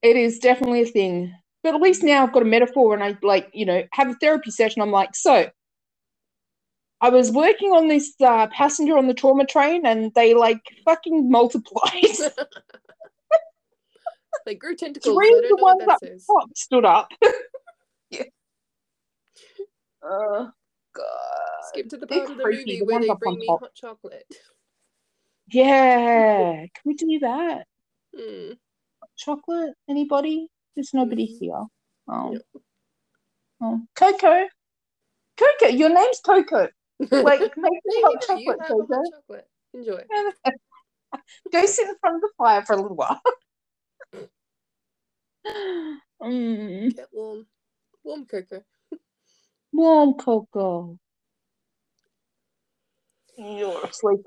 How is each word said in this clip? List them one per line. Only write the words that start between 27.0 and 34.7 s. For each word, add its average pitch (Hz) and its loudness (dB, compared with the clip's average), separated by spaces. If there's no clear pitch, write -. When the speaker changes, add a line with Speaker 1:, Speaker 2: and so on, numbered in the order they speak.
Speaker 1:
that? 247 -6
Speaker 2:
Hmm. 214 -16
Speaker 1:
Chocolate? 311 -8
Anybody? 294 -4
There's 277 -12
nobody 240 -4
Speaker 2:
Mm. 226 -18
Speaker 1:
here. 190 -10
Oh. 62 -10
Speaker 2:
Yep. 226 -12
Speaker 1:
Oh. 226 -6
Coco. 381 4